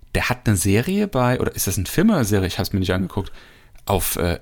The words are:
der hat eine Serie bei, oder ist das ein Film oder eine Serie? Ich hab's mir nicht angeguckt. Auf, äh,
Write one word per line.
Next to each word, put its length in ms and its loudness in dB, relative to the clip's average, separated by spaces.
der 160 0
hat 160 -4
eine 100 4
Serie 500 2
bei, 320 2
oder 160 -2
ist 140 -4
das 80 -2
ein 100 -2
Film 220 2
oder 80 4
eine 80 2
Serie? 240 2
Ich 100 -6
hab's 140 -4
mir 80 0
nicht 120 0
angeguckt. 380 -4
Auf, 320 0
äh, 240 0